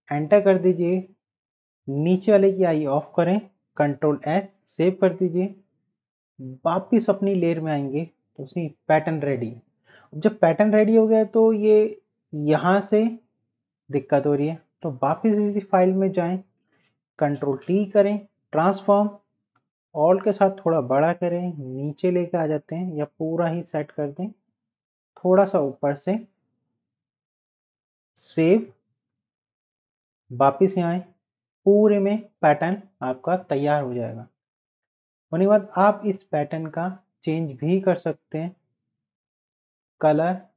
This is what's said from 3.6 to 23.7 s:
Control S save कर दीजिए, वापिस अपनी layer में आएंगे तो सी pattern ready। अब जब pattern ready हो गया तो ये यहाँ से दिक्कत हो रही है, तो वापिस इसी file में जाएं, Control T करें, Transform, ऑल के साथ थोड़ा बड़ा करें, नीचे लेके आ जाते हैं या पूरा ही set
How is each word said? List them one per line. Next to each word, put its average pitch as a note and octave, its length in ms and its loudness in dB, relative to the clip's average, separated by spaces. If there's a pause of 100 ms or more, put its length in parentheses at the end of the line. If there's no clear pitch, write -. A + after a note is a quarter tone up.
Control D3 520 0
S F#3+ 260 -2 (120)
save F#3 340 0
कर F3+ 140 2
दीजिए, F#3 400 -2 (1120)
वापिस - 460 0
अपनी G3 240 -2
layer E3 260 0
में D#3+ 120 -6
आएंगे C#3+ 320 -4
तो - 420 -20
सी E3+ 200 -8 (220)
pattern D#3 340 0
ready। A#2+ 280 -4 (640)
अब D3+ 80 -14
जब A3 180 0
pattern G#3 360 0
ready G#3+ 220 4
हो A3 100 4
गया A3 200 2
तो A3+ 280 2
ये G#3+ 460 2 (320)
यहाँ D3+ 500 2
से G#3+ 220 0 (880)
दिक्कत C#3 360 0
हो D3 80 2
रही C#3+ 140 0
है, D#3+ 120 -8 (220)
तो D#3+ 80 -6 (120)
वापिस G#3 380 0
इसी G#3 220 -2
file F#3+ 300 2
में F#3+ 200 0
जाएं, F3+ 260 -2 (800)
Control C#3+ 400 -2
T G3 280 -2
करें, G3+ 320 0 (340)
Transform, G3 580 2 (840)
ऑल D#3+ 260 2
के G#3 120 0
साथ G3 260 2
थोड़ा E3 240 0
बड़ा C#3 320 2
करें, F3 420 -4
नीचे C#3+ 540 -6
लेके F3+ 280 -2
आ D#3+ 80 -2
जाते D3+ 300 -4
हैं F3 200 -8
या D3+ 140 -4
पूरा E3 380 -4
ही E3+ 160 -4
set D3+ 260 -8